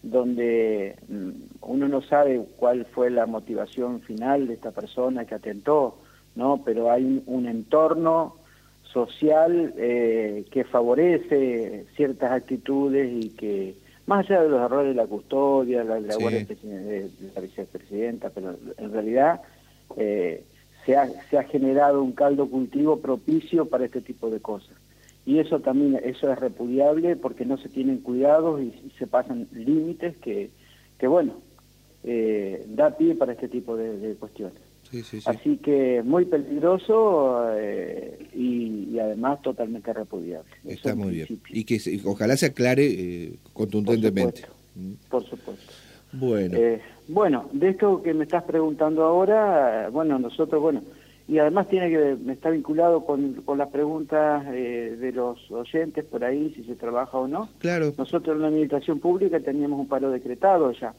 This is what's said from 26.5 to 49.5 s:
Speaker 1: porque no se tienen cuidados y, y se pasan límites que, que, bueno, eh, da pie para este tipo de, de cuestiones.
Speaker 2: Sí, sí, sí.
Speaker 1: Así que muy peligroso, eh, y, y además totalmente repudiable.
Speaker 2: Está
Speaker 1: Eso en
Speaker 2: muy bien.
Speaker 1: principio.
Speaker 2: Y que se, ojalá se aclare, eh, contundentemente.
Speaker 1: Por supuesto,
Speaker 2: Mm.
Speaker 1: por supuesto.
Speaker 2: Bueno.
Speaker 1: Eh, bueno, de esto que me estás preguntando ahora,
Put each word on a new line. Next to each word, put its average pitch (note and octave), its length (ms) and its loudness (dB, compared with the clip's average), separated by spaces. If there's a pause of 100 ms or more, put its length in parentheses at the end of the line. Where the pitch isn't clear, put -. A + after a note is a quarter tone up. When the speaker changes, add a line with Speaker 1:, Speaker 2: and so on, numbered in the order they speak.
Speaker 1:
porque B2 300 -6
no C3+ 140 -2
se - 100 -14
tienen C3 300 -2
cuidados C#3+ 640 2
y, B2+ 40 -2
y - 340 -12
se - 80 -6
pasan B2 460 -2
límites D#3+ 640 -2
que, G2+ 320 -6 (500)
que, B2+ 80 0
bueno, D#3 280 4 (680)
eh, G#2+ 640 -2
da D3 280 2
pie E3 180 4
para C3+ 160 -2
este A#2+ 160 -8
tipo A#2+ 300 -6
de, A2+ 200 -6
de G#2 180 -8
cuestiones. G#2 420 -14 (320)
Speaker 2:
Sí, A#2+ 140 -10
sí, A2 180 -12
sí. - 80 -4
Speaker 1:
Así C3+ 260 0
que C3 480 2
muy E3+ 220 4
peligroso, D#3 1200 2 (100)
eh, G2+ 800 -6
y, A#2 580 -4
y A2+ 80 -2
además A2 420 -2
totalmente A#2 520 -6
repudiable. F2+ 560 -10 (160)
Speaker 2:
Está F#2+ 80 -10
Speaker 1:
Eso - 160 -6
en A2 80 -2
Speaker 2:
muy G2 140 -4
bien. D#2+ 160 -6
Speaker 1:
principio. - 320 -10
Speaker 2:
Y G#2+ 40 -4
que G#2+ 160 0
se, G2 240 -4
ojalá G#2+ 320 2
se D3 120 0
aclare, B2+ 400 2
eh, F2 460 -4 (200)
contundentemente. G#2+ 880 0
Speaker 1:
Por - 20 -18
supuesto, - 180 -20 (140)
Speaker 2:
Mm. F#2+ 340 -14
Speaker 1:
por B2 200 -2
supuesto. - 440 -16 (400)
Speaker 2:
Bueno. A2 440 0
Speaker 1:
Eh, A#2 240 2 (260)
bueno, D#3+ 460 0
de D#3 160 2
esto F#3+ 320 2
que E3 120 -2
me D#3 120 0
estás F3 180 -2
preguntando D#3 600 2
ahora, E3+ 880 4